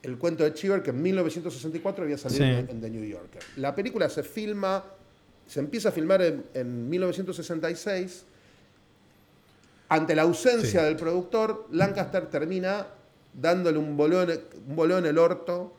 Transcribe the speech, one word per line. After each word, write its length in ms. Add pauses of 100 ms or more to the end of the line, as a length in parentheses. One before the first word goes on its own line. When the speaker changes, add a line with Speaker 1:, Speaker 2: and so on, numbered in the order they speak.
Speaker 1:
el 160
cuento 240
de 120
Cheever, 280
que 80
en 100
mil 140
novecientos 400
sesenta 240
y 20
cuatro 220
había 160
salido 260
Speaker 2:
Sí. 60
Speaker 1:
en, 200
en 100
The 100
New 140
Yorker. 380 (140)
La 180
película 340
se 160
filma, 580 (640)
se 140
empieza 300
a 20
filmar 300
en, 220 (100)
en 360
mil 100
novecientos 360
sesenta 340
y 60
seis. 480 (1600)
Ante 260
la 80
ausencia 580
Speaker 3:
Sí. 60
Speaker 1:
del 100
productor, 720
Lancaster 560
termina 600 (460)
dándole 460
un 180
boleo 260
en, 180 (280)
un 80
boleo 220
en 80
el 120
orto 600